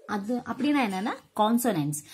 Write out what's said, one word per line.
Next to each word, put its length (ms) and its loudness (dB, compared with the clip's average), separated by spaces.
அது 200 -4
அப்படின்னா 380 2
என்னன்னா 260 -4
கான்சோனன்ட்ஸ். 600 2